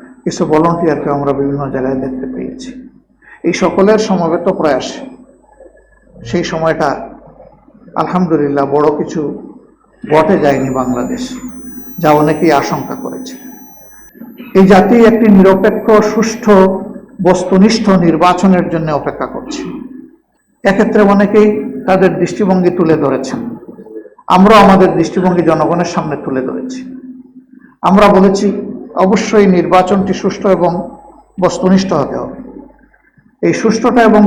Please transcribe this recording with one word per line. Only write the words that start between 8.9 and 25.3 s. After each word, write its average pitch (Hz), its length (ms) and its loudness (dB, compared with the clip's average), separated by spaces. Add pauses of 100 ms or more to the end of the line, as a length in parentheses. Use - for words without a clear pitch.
কিছু - 220 -6 (920)
ঘটে 156 280 2
যায়নি 135 320 0
বাংলাদেশ, 123 520 -4 (760)
যা 165 120 2
অনেকেই 151 420 2
আশঙ্কা 135 420 -4
করেছে। - 400 -12 (1200)
এই 190 120 6
জাতি 196 380 6
একটি 226 260 4
নিরপেক্ষ, 190 560 4 (140)
সুষ্ঠু, - 560 0 (680)
বস্তুনিষ্ঠ 190 680 2
নির্বাচনের 175 800 2
জন্য 160 220 -4
অপেক্ষা 139 340 -6
করছে। - 360 -12 (1040)
এক্ষেত্রে 208 380 2
অনেকেই 202 460 4 (380)
তাদের 185 320 2
দৃষ্টিভঙ্গি 185 520 0
তুলে 165 260 0
ধরেছেন, 131 440 -4 (840)
আমরাও 196 380 6
আমাদের 185 320 4
দৃষ্টিভঙ্গি 175 460 -2